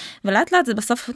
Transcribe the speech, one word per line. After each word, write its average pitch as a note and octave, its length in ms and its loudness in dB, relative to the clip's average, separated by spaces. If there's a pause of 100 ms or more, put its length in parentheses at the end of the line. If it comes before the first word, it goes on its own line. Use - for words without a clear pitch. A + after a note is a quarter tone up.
(260)
ולאט G#3 260 2
לאט F4+ 140 4
זה A#3 80 0
בסוף A#3+ 420 -2